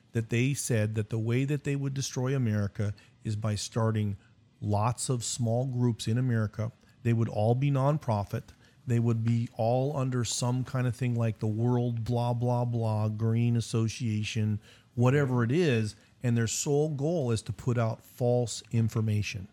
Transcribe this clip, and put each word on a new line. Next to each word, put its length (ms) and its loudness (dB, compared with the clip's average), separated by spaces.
that 180 -2
they 240 2
said 400 0
that 160 -4
the 80 -4
way 260 0
that 200 -4
they 120 -2
would 180 -4
destroy 400 -4
America 600 0
is 120 -4
by 200 -2
starting 600 -2
lots 480 0
of 160 -2
small 420 -2
groups 400 0
in 120 0
America. 520 0
They 100 2
would 160 2
all 280 2
be 160 2
nonprofit. 720 0
They 120 2
would 260 2
be 320 0
all 400 0
under 280 -2
some 400 -2
kind 240 -2
of 80 -2
thing 180 -2
like 240 0
the 80 -2
World 580 0
blah, 280 0
blah, 320 0
blah, 440 0
Green 480 2
Association, 1000 0
whatever 480 4
it 80 0
is. 420 2
And 120 2
their 120 2
sole 420 0
goal 400 -2
is 120 0
to 100 -8
put 260 -2
out 260 -2
false 580 -2
information. 800 0